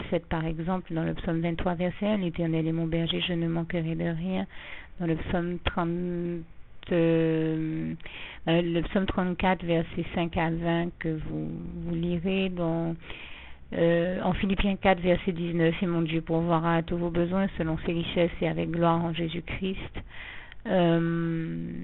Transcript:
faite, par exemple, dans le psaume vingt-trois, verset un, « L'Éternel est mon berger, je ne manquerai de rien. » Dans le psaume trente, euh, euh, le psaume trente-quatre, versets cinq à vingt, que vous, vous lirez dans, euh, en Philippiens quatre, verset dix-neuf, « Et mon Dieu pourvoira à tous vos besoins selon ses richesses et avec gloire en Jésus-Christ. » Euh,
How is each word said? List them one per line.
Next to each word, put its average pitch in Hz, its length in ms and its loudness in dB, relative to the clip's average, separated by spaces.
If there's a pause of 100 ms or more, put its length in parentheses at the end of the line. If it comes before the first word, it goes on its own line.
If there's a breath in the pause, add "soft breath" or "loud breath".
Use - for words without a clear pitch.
faite, 170 160 0
par 160 180 -2
exemple, 165 480 -2
dans 165 120 0
le 165 100 0
psaume 165 280 -2
vingt-trois, 170 340 0
verset 180 320 -2
un, « 214 100 2
L'Éternel 165 500 0
est 160 40 0
mon 165 160 0
berger, 165 340 0
je 175 120 -2
ne 165 140 0
manquerai 165 460 -2
de 165 120 -2
rien. » 185 420 -2 (520 loud breath)
Dans 180 60 -2
le 165 100 2
psaume 175 440 -2
trente, - 280 0 (1040)
euh, 160 1040 2 (540 loud breath)
euh, 170 160 4
le 170 180 2
psaume 190 240 0
trente-quatre, 185 580 2
versets 165 420 0 (100)
cinq 170 220 0
à 165 120 2
vingt, 170 480 0
que 165 120 -4
vous, 156 420 -4 (340)
vous 170 80 -2
lirez 175 560 0
dans, 165 460 0 (800 loud breath)
euh, 170 500 4
en 185 100 2
Philippiens 196 440 2
quatre, 190 220 4
verset 175 320 2
dix-neuf, « 165 520 2
Et - 20 0
mon 170 160 2
Dieu 160 200 0
pourvoira 165 560 2
à 165 40 2
tous 175 160 -2
vos 170 140 0
besoins 180 380 2 (100)
selon 160 260 0
ses 180 80 0
richesses 170 380 2 (100)
et 175 60 2
avec 160 240 0
gloire 170 340 4
en 165 80 0
Jésus-Christ. » 170 640 -4 (880 loud breath)
Euh, 165 880 2 (280)